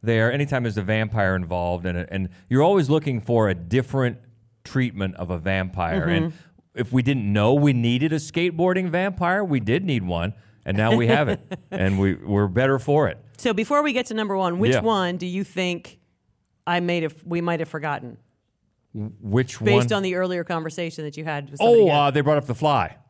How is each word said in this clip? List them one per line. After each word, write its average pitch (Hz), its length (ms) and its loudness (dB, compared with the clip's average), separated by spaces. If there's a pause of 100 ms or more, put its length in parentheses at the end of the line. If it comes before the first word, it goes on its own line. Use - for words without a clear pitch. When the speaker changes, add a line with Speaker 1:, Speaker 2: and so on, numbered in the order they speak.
Speaker 1:
there. 113 300 2
Anytime 139 300 0
there's 110 140 -2
a 104 40 -2
vampire 104 520 0
involved, 87 520 -2
and, 87 120 -2 (140)
and 95 160 -4 (220)
you're 127 140 4
always 175 260 4
looking 143 320 0
for 113 260 2
a 92 80 2
different 120 600 -2 (480)
treatment 101 500 -2
of 87 140 -8
a 90 80 -2
vampire. 92 640 -2
Speaker 2:
Mm-hmm. - 80 -2 (160)
Speaker 1:
And 160 80 -6 (420)
if 120 160 -4
we 127 120 2
didn't 117 280 0
know 104 220 4
we 147 180 4
needed 123 400 2
a 160 60 -2
skateboarding 180 720 0
vampire, 185 560 -2
we 143 160 0
did 123 240 0
need 127 180 0
one, 90 300 -2 (320)
and 92 100 -2
now 110 220 2
we 117 100 2
have 131 220 2
it, - 100 -2 (200)
Speaker 2:
<laughs> - 120 -18
Speaker 1:
and 98 260 0
we, 98 180 2
we're 101 340 0
better 131 280 2
for 147 300 2
it. 82 100 -6 (200)
Speaker 2:
So 233 160 -2
before 285 300 0
we 294 100 0
get 247 140 -4
to 226 80 -8
number 214 200 -4
one, 180 240 -2
which 196 140 2
Speaker 1:
Yeah. 120 80 2
Speaker 2:
one 190 340 0
do 185 100 -8
you 185 200 -4
think 180 540 -6 (680)
I 175 160 0
may 175 220 0
have, 156 120 -4 (100)
we 170 140 -4
might 170 220 -2
have 156 80 -8
forgotten? 143 480 -8 (760)
Speaker 1:
W-, 107 280 -8
which 117 400 -2
Speaker 2:
Based 120 300 2
Speaker 1:
one? 214 60 0
Speaker 2:
on 196 60 -2
the 185 120 -2
earlier 180 280 -4
conversation 160 600 -8
that 147 100 -12
you 156 80 -12
had 143 280 -8
with 143 80 -16
somebody 233 240 6
Speaker 1:
Oh, 190 40 6
Speaker 2:
else. 147 220 4
Speaker 1:
uh, - 20 -2
they 139 80 2
brought 147 180 4
up 139 100 -2
The 120 80 -2
Fly. 131 420 0 (120)